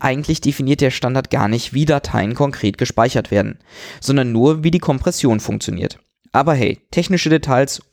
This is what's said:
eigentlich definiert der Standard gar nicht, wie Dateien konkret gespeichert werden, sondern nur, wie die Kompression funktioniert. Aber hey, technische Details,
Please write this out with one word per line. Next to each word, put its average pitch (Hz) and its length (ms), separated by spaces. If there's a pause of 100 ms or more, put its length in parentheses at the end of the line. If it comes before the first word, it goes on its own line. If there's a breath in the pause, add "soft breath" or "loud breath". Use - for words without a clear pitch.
eigentlich 143 400
definiert 143 400
der 131 100
Standard 127 400
gar 120 160
nicht, 113 260
wie 143 120
Dateien 123 500
konkret 135 440
gespeichert 120 520
werden, 104 300 (400 loud breath)
sondern 135 320
nur, 151 320
wie 165 80
die 175 80
Kompression 135 580
funktioniert. - 640 (320)
Aber 143 200
hey, 127 280 (100)
technische 175 400
Details, 139 500 (120)